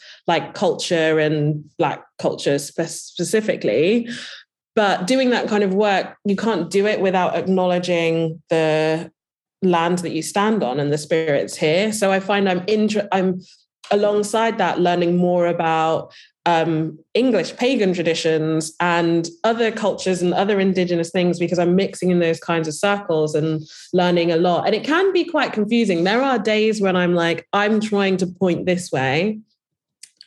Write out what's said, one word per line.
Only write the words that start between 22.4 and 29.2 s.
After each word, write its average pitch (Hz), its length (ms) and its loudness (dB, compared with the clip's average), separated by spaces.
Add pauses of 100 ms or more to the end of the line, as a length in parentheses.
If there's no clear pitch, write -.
of 151 60 -6
circles 165 640 -2
and 156 260 -2 (320)
learning 175 380 2
a 165 60 2
lot. 175 280 2
And 202 80 0
it 214 100 -4
can 349 300 0
be 349 100 2
quite 247 300 -2
confusing. 208 500 0
There 220 200 2
are 269 160 0
days 214 420 0
when 190 140 2
I'm 180 180 2
like, 170 400 0
"I'm 208 260 2
trying 202 380 0
to 190 80 -2
point 180 400 -2
this 180 260 -2
way." 156 460 0 (880)